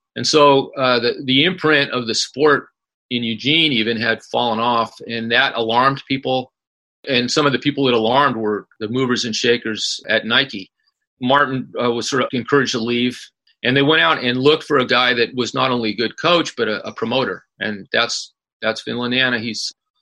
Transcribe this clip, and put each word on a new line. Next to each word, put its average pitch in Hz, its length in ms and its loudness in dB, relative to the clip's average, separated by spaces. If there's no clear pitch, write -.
And 123 100 -4
so, 143 480 6
uh, 127 240 2
the, 120 240 -2
the 135 220 2
imprint 156 460 2
of 123 140 -4
the 113 100 -4
sport 139 520 2
in 120 120 -2
Eugene 135 480 0
even 113 240 0
had 113 280 -2
fallen 120 360 -2
off, 117 340 0
and 113 240 -6
that 127 240 2
alarmed 120 500 2
people. 131 460 -4
And 123 240 0
some 147 140 2
of 139 80 2
the 120 60 0
people 139 280 0
it 123 60 4
alarmed 123 420 2
were 107 320 -4
the 110 80 -6
movers 123 340 -2
and 117 100 -6
shakers 120 760 -2
at 110 160 0
Nike. 117 440 -2
Martin, 131 500 0
uh, 120 100 2
was 117 180 -4
sort 131 140 0
of - 100 -4
encouraged 127 400 0
to 127 60 -2
leave, 120 380 -2
and 127 140 2
they 139 60 4
went 156 180 4
out 165 200 2
and 123 160 0
looked 147 260 4
for 143 160 0
a 127 60 2
guy 123 280 2
that 117 200 0
was 123 200 -4
not 131 180 0
only 113 200 -2
a 95 40 -6
good 110 260 -4
coach, 165 360 0
but 117 100 0
a, 107 180 -4
a 107 80 -10
promoter. 113 520 -4
And 104 340 -8
that's, - 400 -2
that's 110 220 -4
Vin 117 120 -8
Lananna. 123 440 -2
He's, 113 320 -8